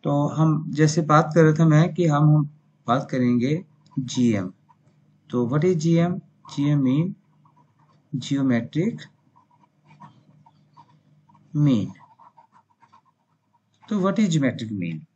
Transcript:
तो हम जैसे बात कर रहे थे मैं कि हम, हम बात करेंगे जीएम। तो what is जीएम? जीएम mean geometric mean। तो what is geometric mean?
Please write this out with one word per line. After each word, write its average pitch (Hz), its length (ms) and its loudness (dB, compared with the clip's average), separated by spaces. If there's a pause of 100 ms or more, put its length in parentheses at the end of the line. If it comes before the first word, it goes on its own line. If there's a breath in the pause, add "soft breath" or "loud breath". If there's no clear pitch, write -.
तो 143 260 -2
हम 151 420 0
जैसे 156 320 0
बात 156 320 2
कर 170 80 6
रहे 156 120 4
थे 160 100 0
मैं 160 300 4
कि 175 120 0
हम, 147 160 2
हम 151 280 4 (360)
बात 135 240 -2
करेंगे 127 540 0 (340)
जीएम। 117 540 -2 (760)
तो 123 180 -2
what 147 160 0
is 185 100 2
जीएम? 170 440 0 (380)
जीएम 143 280 0
mean 156 300 0 (1000)
geometric 135 800 -2 (2500)
mean। 135 300 2 (2000)
तो 208 120 -4
what 190 140 0
is 208 140 2
geometric 117 440 -2
mean? 85 260 -8 (180)